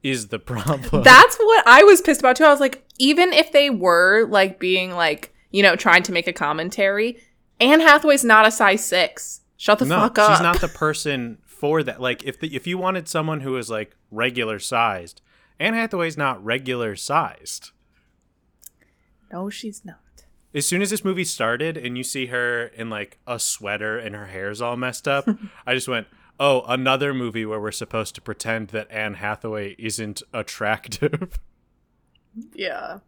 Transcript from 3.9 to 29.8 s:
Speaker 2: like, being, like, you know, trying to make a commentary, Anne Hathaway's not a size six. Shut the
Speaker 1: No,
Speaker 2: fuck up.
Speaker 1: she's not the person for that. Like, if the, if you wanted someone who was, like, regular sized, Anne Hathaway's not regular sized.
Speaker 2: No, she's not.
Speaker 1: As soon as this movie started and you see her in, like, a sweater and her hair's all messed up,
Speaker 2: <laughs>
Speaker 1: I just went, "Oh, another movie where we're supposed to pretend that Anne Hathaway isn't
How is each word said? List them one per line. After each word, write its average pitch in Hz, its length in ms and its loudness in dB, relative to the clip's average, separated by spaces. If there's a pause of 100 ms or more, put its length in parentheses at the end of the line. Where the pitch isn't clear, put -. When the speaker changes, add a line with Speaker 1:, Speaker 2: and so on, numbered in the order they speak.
Speaker 2:
like, 190 300 2
being, 185 340 -2
like, 165 400 -2 (200)
you 196 100 2
know, 180 140 6
trying 175 260 4
to 190 100 -6
make 170 140 -2
a 180 80 -4
commentary, 196 840 -4 (420)
Anne 285 200 6
Hathaway's 294 440 6
not 220 220 8
a 226 40 6
size 214 340 2
six. - 560 -4 (160)
Shut 208 220 2
the - 80 0
Speaker 1:
No, 175 140 0
Speaker 2:
fuck 208 180 0
up. 208 140 6
Speaker 1:
she's 180 100 4
not 175 180 2
the 170 80 -2
person 143 760 -6
for 151 380 -2
that. 123 180 -8
Like, 123 240 -4
if 131 160 -10
the, 160 140 -10
if 131 120 -8
you 175 100 -6
wanted 185 320 -6
someone 156 320 -4
who 135 120 -8
was, 117 180 -6
like, 107 260 -8 (140)
regular 113 480 -4
sized, 101 640 -4 (360)
Anne 202 160 -2
Hathaway's 175 440 -4
not 127 260 -4
regular 120 520 -4
sized. - 720 -6 (1600)
Speaker 2:
No, 185 180 -10
she's - 340 -16
not. 180 120 -20 (560)
Speaker 1:
As 143 140 -4
soon 180 160 -2
as 196 80 -4
this 208 140 -6
movie 185 200 -2
started 127 520 -4
and 123 200 -10
you 127 60 -8
see 131 240 -8
her 120 400 -4
in, 113 240 -12
like, 104 360 -12
a 120 120 -8
sweater 107 600 -6
and 107 180 -12
her 104 100 -16
hair's 98 340 -10
all 120 160 -6
messed 127 300 -8
up, 139 200 -2 (200)
Speaker 2:
<laughs> - 200 -18
Speaker 1:
I 127 80 -2
just 127 140 -6
went, 117 200 -6 (320)
"Oh, 135 220 2
another 131 520 -2
movie 113 320 -6
where 107 140 -6
we're 104 100 -6
supposed - 460 -8
to - 40 -20
pretend 110 480 -8
that 107 220 -10
Anne 107 240 -8
Hathaway 104 640 -8
isn't 107 440 -10 (100)